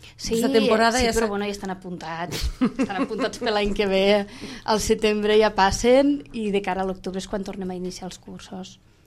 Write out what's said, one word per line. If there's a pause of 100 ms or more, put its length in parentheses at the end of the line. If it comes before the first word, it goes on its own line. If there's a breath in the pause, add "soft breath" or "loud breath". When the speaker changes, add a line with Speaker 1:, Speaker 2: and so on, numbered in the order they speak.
(160 loud breath)
Speaker 1:
Sí,
Speaker 2:
Esta
temporada
Speaker 1:
sí,
Speaker 2:
ja
Speaker 1:
però
Speaker 2:
s'ha
Speaker 1:
bueno,
ja
estan
apuntats, (160)
estan
apuntats
per
l'any
que
ve, (580 loud breath)
al
setembre
ja
passen (100)
i
de
cara
a
l'octubre
és
quan
tornem
a
iniciar
els
cursos. (280 soft breath)